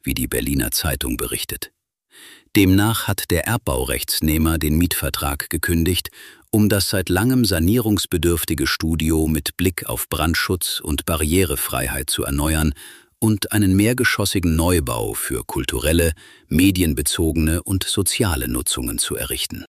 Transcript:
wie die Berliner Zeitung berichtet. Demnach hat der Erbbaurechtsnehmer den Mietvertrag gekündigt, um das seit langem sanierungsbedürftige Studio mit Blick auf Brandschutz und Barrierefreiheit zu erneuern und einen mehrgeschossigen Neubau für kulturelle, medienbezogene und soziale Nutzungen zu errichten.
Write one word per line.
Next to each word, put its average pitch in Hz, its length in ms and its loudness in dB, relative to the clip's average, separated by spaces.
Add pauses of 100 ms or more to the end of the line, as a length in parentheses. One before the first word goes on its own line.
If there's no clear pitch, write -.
wie - 100 -6
die 62 140 -2
Berliner 62 420 -2
Zeitung 64 480 -2
berichtet. - 540 -8 (840)
Demnach 101 520 4
hat - 240 -4
der 85 160 0
Erbbaurechtsnehmer 78 1120 0
den 76 180 0
Mietvertrag 71 720 -2
gekündigt, 85 600 0 (420)
um 104 180 4
das 101 220 2
seit 95 180 -2
langem 120 340 4
sanierungsbedürftige 87 1200 0
Studio 80 580 0
mit 78 320 -2
Blick 90 300 -2
auf - 200 -6
Brandschutz 82 720 -2
und - 260 -4
Barrierefreiheit 76 1040 0
zu - 120 -2
erneuern 76 520 0 (420)
und 110 340 0
einen 101 240 4
mehrgeschossigen 101 800 2
Neubau 64 600 0
für - 280 -6
kulturelle, 78 680 0 (380)
medienbezogene 80 1120 2
und 95 200 -2
soziale 87 640 -2
Nutzungen 62 520 -4
zu - 160 -2
errichten. 58 560 -8